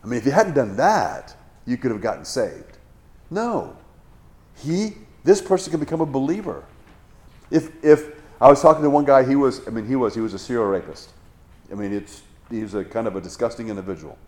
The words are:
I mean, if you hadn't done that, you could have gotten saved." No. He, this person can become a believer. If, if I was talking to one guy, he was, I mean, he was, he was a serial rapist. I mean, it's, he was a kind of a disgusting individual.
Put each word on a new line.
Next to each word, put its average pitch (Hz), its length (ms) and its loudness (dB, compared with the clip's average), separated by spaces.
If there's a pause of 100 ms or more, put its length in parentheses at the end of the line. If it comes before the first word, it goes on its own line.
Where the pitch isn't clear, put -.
I - 40 -14
mean, 120 120 -4
if 107 60 -8
you 139 60 4
hadn't 185 220 2
done 117 220 0
that, 127 600 0 (300)
you 120 120 -4
could 123 140 -2
have 107 100 -6
gotten 92 240 -6
saved." - 520 -8 (520)
No. 196 480 -6 (800)
He, 202 380 -4 (280)
this 190 180 6
person 185 300 0
can 160 80 -2
become 160 220 -4
a 160 40 2
believer. 139 600 -4 (840)
If, 156 220 0 (120)
if 151 260 6 (320)
I 127 80 10
was 143 120 6
talking 156 220 6
to 147 60 4
one 147 160 2
guy, 135 180 6
he 131 120 0
was, 135 300 0
I - 60 -12
mean, 110 160 -6
he 131 80 -2
was, 117 180 0
he 113 80 -4
was 110 120 -4
a 95 60 -10
serial 117 280 -2
rapist. 82 440 -6 (600)
I - 40 -12
mean, 101 180 -6
it's, 101 280 -10 (280)
he 113 120 -8
was 104 140 -10
a 101 80 -4
kind 113 240 -6
of 95 80 -6
a 95 60 -6
disgusting 113 480 -6
individual. 92 480 -10 (100)